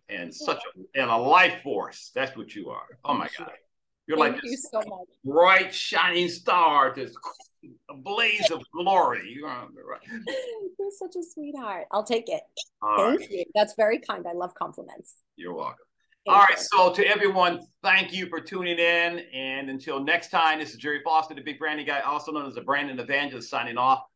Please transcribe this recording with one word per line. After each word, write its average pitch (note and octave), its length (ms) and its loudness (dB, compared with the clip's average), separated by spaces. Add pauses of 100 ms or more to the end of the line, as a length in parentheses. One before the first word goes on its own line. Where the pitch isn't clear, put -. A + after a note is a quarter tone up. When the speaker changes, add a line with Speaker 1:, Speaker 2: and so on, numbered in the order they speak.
Speaker 1:
and F2+ 200 -10
Speaker 2:
Yeah. - 180 -16
Speaker 1:
such - 180 -2
a, F#2+ 380 -6
and A#2+ 100 0
a A#2 60 4
life D#3+ 440 6
force. - 540 -8
That's C3 220 -4
what - 180 -14
you F2+ 140 -12
are. - 340 -14
Oh C#3+ 100 0
my F2 140 -2
Speaker 2:
Thank - 120 -12
you. - 60 -12
Speaker 1:
God. - 80 -14 (540)
You're D3+ 100 0
Speaker 2:
Thank A#3+ 180 4
Speaker 1:
like - 80 -8
Speaker 2:
you A#3+ 80 -8
Speaker 1:
this C4 200 -6
Speaker 2:
so A3 80 -2
much. F#3+ 280 -8 (160)
Speaker 1:
bright, F3 500 6
shining F3 560 0
star, D3+ 680 4
this B2+ 180 -10 (760)
a C#3+ 40 -16
blaze G3+ 580 0
of D3 100 -2 (120)
glory. D#3 560 2
You C#3+ 160 -12
are B2 220 -10 (180)
right. - 200 -12
Speaker 2:
<laughs> A4+ 760 -8
You're G4+ 120 -6
such F#4 260 -12
a F4 60 -6
sweetheart. C#4+ 680 -10
I'll G#3 120 0
take A3+ 260 -2
it. E3 140 -4 (380)
Speaker 1:
All G#3+ 160 2
Speaker 2:
Thank A3 240 4
Speaker 1:
right. - 100 -14
Speaker 2:
you. F3+ 140 -4 (100)
That's G#3 200 4
very A3+ 240 4
kind. G3 280 -8
I E3+ 60 -6
love F3+ 220 -6
compliments. - 680 -10 (160)
Speaker 1:
You're F2 160 -10
welcome. C#2+ 240 -8 (480)
Speaker 2:
Thank F3 120 6
Speaker 1:
All G3+ 60 10
right, - 140 6
Speaker 2:
you. - 140 -6
Speaker 1:
so F#3 220 6
to G3+ 140 2
everyone, G3 540 2 (200)
thank F#3 320 2
you F#3 140 -6
for E3 140 -8
tuning F3 380 -4
in. E3+ 400 2 (140)
And C3+ 360 -6
until C#3 340 -6
next E3+ 260 0
time, D#3+ 300 2
this D3 120 -8
is A#2 60 -20
Jerry D3 260 -4
Foster, D#3 300 0
the C#3 80 -14
Big C#3 180 -10
Branding D3+ 260 -6
Guy, C#3+ 160 -2
also D3 300 -4
known D3+ 140 -6
as C3 100 -12
the A#2+ 60 -10
Branding C3+ 380 -2
Evangelist, C3+ 500 -4
signing A#2 280 -4
off. B2+ 260 4 (120)